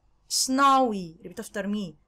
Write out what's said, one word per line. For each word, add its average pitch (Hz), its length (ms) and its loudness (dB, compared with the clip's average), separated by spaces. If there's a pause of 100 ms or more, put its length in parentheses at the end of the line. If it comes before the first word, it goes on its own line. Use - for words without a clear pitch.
(300)
Snowy. 262 920 2
Repeat - 160 -14
after 202 280 -8
me. 202 280 -6 (120)